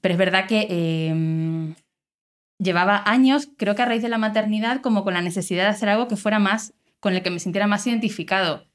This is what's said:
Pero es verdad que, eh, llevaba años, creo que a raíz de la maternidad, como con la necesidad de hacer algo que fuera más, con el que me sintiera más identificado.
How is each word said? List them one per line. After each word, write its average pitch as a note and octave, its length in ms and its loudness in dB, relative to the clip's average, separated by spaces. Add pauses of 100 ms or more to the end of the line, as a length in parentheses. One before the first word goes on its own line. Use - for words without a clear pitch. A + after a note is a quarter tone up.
Pero F3+ 100 2
es E3+ 60 2
verdad F#3+ 280 2
que, G#3+ 220 0
eh, D#3+ 1040 -2 (840)
llevaba F#3+ 480 2
años, C4 500 4
creo G3+ 180 0
que A#3 80 0
a B3 40 2
raíz A3+ 160 0
de A#3 60 -4
la A3+ 100 -2
maternidad, G#3+ 640 0
como G#3+ 220 2
con F#3+ 100 -2
la F3 80 0
necesidad F3+ 420 -2
de G#3 60 2
hacer G#3 180 -2
algo A3+ 180 2
que A3+ 100 -4
fuera G#3 220 0
más, G#3 360 0 (260)
con F#3+ 140 0
el F3+ 80 -2
que F3+ 80 -2
me E3+ 100 -4
sintiera F#3 260 -2
más G3+ 200 0
identificado. G3 880 -2